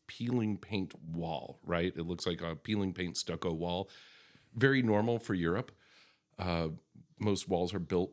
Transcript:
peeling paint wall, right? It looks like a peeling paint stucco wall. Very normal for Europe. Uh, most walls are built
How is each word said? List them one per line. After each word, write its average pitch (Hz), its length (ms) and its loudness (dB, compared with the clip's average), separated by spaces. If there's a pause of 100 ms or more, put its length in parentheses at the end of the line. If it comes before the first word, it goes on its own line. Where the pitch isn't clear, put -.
peeling 113 520 0
paint 95 340 -4 (100)
wall, 82 600 -6
right? 85 320 2
It 85 100 -4
looks 85 200 -4
like 87 160 -2
a 82 140 -4
peeling 98 360 0
paint 87 240 -2
stucco 85 360 -2
wall. 87 360 0 (680)
Very 131 280 4
normal 113 360 2
for 110 160 -2
Europe. 90 380 2 (680)
Uh, 85 300 0 (500)
most 101 300 2
walls 90 240 2
are 101 60 -2
built 90 340 0